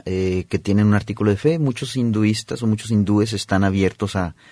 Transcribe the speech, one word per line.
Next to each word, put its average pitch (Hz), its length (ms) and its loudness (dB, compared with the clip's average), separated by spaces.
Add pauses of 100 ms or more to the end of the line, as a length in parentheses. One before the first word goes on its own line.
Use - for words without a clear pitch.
eh, 92 440 -2
que - 80 -2
tienen 101 300 2
un 104 80 4
artículo 104 340 0
de 101 80 2
fe. 160 220 0
Muchos 135 360 -4
hinduistas 113 680 0
o 117 40 -2
muchos 107 220 -2
hindúes 104 440 2
están 98 300 0
abiertos 98 520 0
a, 90 180 -4 (180)